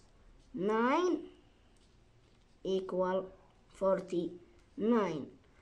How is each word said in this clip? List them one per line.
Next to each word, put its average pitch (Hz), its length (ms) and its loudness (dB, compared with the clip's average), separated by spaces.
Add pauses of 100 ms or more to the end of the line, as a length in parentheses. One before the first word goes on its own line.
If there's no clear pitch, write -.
(540)
nine 247 680 2 (1400)
equal 185 720 -2 (400)
forty-nine. 185 1500 -2 (360)